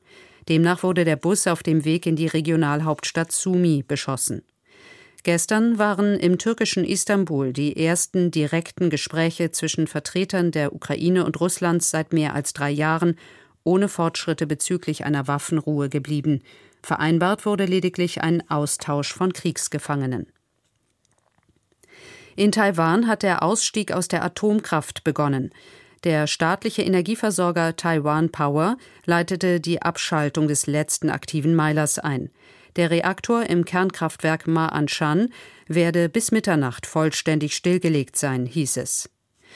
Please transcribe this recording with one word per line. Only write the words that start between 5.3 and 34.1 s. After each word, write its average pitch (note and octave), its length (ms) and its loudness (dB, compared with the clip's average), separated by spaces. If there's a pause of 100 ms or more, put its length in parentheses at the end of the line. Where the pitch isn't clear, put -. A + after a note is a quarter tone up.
waren G3+ 420 2
im F3 180 4
türkischen A3 460 0
Istanbul D3+ 720 0
die C#3+ 240 -2
ersten F3 540 2
direkten E3 580 0
Gespräche E3 600 0
zwischen D#3+ 360 -2
Vertretern F3+ 640 -2
der D3+ 240 -2
Ukraine F3 500 0
und D3+ 140 -4
Russlands E3+ 500 0
seit D#3+ 220 -2
mehr D#3 240 2
als C#3+ 160 -2
drei C#3+ 180 -2
Jahren D#3+ 460 2 (520)
ohne F#3+ 220 4
Fortschritte E3 560 -2
bezüglich D#3 600 -4
einer C#3 220 -2
Waffenruhe C#3+ 640 -2
geblieben. C#3+ 540 -2 (400)
Vereinbart E3+ 640 0
wurde G3 180 0
lediglich F3+ 560 -2
ein E3 260 0
Austausch D3 640 -2
von F#3 220 -2
Kriegsgefangenen. C#3 920 -4 (2000)
In G3+ 160 4
Taiwan G3 560 2
hat G#3+ 160 0
der F3+ 180 2
Ausstieg G#3 500 -2
aus F3+ 160 -2
der E3+ 160 -2
Atomkraft F3+ 800 -2
begonnen. C#3+ 460 0 (540)
Der D3+ 240 2
staatliche F#3 560 -2
Energieversorger F3 920 0
Taiwan D#3 540 0
Power D#3 480 0 (260)
leitete F3 560 0
die E3+ 220 -4
Abschaltung D#3 680 0
des D3 200 0
letzten D3+ 420 -2
aktiven D#3+ 460 0
Meilers D3+ 420 2
ein. C#3 320 -4 (460)
Der E3+ 160 2
Reaktor F#3+ 540 0
im E3+ 200 2
Kernkraftwerk E3 800 -2